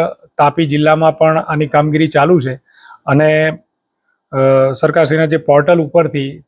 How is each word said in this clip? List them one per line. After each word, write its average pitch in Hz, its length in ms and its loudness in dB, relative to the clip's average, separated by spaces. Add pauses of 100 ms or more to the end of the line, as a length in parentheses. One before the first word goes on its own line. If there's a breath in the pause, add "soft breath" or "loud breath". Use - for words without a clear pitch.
(380)
તાપી 151 280 0
જિલ્લામાં 151 520 0
પણ 160 200 2
આની 156 280 -4
કામગીરી 151 420 0
ચાલુ 156 320 2
છે. 131 200 -8 (460 loud breath)
અને, 156 520 0 (720)
અ, 135 400 2
સરકારશ્રીના 156 540 0
જે 151 100 -2
પોર્ટલ 151 440 2
ઉપરથી 147 680 -4